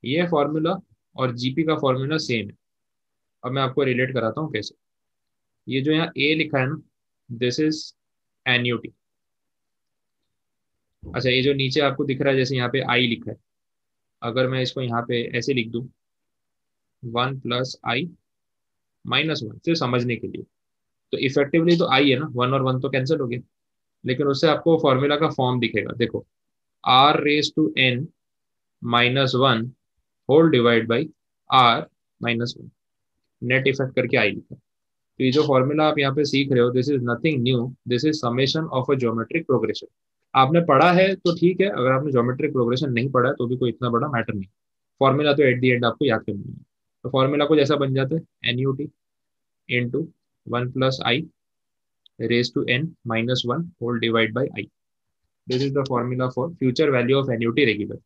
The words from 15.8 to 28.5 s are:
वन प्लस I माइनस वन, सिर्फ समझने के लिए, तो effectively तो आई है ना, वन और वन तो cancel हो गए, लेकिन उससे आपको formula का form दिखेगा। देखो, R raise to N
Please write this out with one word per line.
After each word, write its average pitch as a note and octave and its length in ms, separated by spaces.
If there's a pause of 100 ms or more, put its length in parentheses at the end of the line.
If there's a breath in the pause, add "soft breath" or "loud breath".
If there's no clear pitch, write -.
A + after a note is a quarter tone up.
वन B2+ 360
प्लस B2 360 (120)
I B2 180 (1000)
माइनस C#3 380
वन, G#2+ 140
सिर्फ E3 220
समझने B2 360
के G2+ 120
लिए, - 160 (680)
तो - 60
effectively C#3+ 580
तो E3 100
आई C3+ 220
है B2+ 100
ना, D#3 140
वन B2 200
और C3+ 80
वन C3 180
तो C3 100
cancel C3+ 300
हो C3 80
गए, A#2+ 140 (600)
लेकिन C3 240
उससे C#3 200
आपको D#3 320
formula C#3+ 380
का D#3 120
form B2+ 300
दिखेगा। A2 360
देखो, A2+ 300 (580)
R C3+ 340
raise D3 340
to D#3 140 (160)
N B2+ 240 (760)